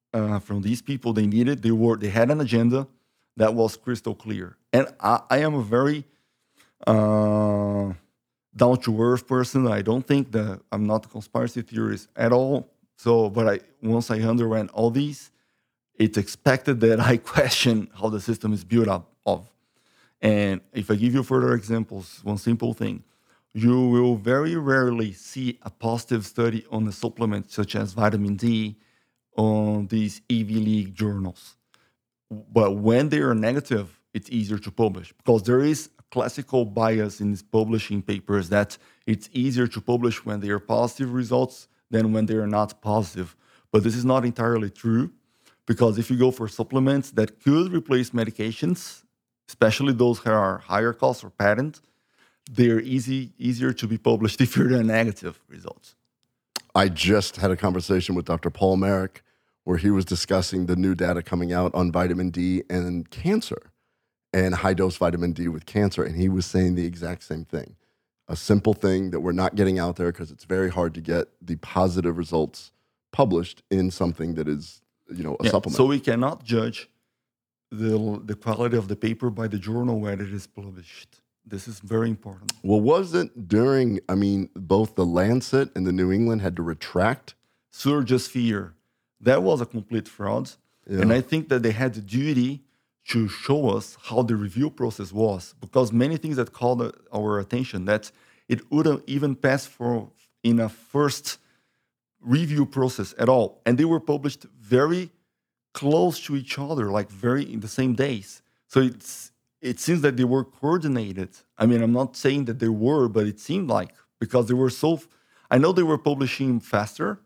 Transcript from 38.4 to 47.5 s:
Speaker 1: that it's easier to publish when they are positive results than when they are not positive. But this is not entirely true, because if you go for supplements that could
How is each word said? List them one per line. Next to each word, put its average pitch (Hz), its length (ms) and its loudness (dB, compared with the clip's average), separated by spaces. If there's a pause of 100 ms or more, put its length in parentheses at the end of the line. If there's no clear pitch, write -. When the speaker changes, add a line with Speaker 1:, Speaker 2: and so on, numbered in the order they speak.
Speaker 1:
that 104 280 0 (300)
it's 110 260 -2
easier 123 340 0
to 113 140 -8
publish 120 440 -2
when 104 140 -6
they 101 100 -6
are 101 100 0
positive 120 540 -2
results 127 540 -2 (220)
than 110 240 2
when 110 140 2
they 110 80 -2
are 107 120 0
not 104 340 -2
positive. 101 540 -4 (360)
But - 120 4
this 113 120 0
is 123 100 -4
not 131 180 2
entirely 117 460 -2
true, 113 420 -2 (540)
because 113 320 4
if 117 120 -4
you 127 80 0
go 127 140 4
for 113 160 -8
supplements 135 640 -2
that - 320 -2
could 170 300 2